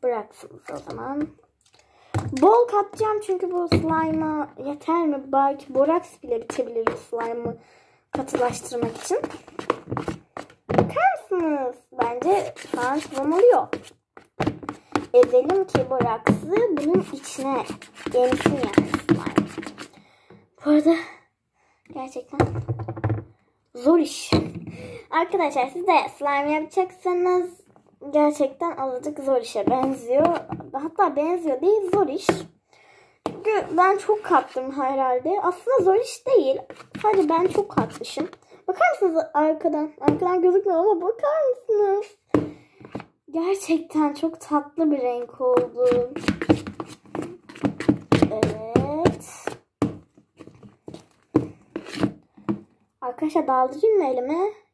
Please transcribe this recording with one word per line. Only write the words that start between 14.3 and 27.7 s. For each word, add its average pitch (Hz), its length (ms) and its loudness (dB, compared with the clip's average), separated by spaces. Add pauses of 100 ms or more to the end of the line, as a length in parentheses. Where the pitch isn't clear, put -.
Ezelim 262 540 6
ki - 220 0
boraksı 247 680 0 (220)
bunun 320 360 2
içine 269 500 -6 (500)
emsin 254 420 2
yani - 340 0 (180)
slime. - 400 0 (1160)
Bu 294 40 -2
arada 302 260 6 (1000)
gerçekten 262 460 -12 (1400)
zor 277 240 4
iş. - 320 -4 (800)
Arkadaşlar 302 560 0
siz 349 200 -6
de 370 60 4 (240)
slime 285 340 0
yapacaksanız 359 1120 -2 (440)